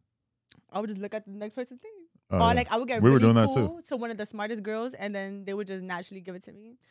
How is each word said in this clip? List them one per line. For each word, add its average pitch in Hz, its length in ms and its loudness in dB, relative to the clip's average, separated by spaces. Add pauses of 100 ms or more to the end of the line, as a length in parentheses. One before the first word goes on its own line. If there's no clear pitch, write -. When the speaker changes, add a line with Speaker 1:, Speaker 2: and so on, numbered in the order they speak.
(720)
Speaker 1:
I 202 100 -6
would 214 80 -6
just 202 120 -10
look 202 140 -10
at 214 100 -8
the 202 80 -20
next 208 220 -12
person's 247 260 -12
team. 427 100 -20 (400)
Speaker 2:
Oh, 95 60 0
Speaker 1:
Or, 92 40 4
Speaker 2:
yeah. 226 120 6
Speaker 1:
like, 240 180 0
I 220 60 0
would 240 120 -2
get 240 140 0
Speaker 2:
We 113 80 10
were 135 60 8
Speaker 1:
really 117 160 8
Speaker 2:
doing 113 140 6
that, 262 80 0
Speaker 1:
cool 113 260 0
Speaker 2:
too. - 80 -18
Speaker 1:
to 285 80 -4
one 233 140 -6
of 220 80 -10
the 208 80 -6
smartest 214 360 -6
girls, 220 320 -6
and 202 200 -8
then 196 320 -8
they 196 80 -6
would 202 120 -6
just 190 160 -8
naturally 185 380 -10
give 180 140 -12
it 185 100 -16
to - 80 -20
me. 220 240 -20 (140)